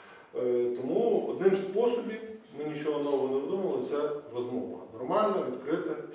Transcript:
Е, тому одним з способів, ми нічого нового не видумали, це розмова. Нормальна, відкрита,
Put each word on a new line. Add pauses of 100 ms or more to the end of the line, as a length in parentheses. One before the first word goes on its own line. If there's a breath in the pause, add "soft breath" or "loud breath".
(360 loud breath)
Е,
тому
одним
з
способів, (400)
ми
нічого
нового
не
видумали, (140)
це (260)
розмова. (160)
Нормальна,
відкрита, (200)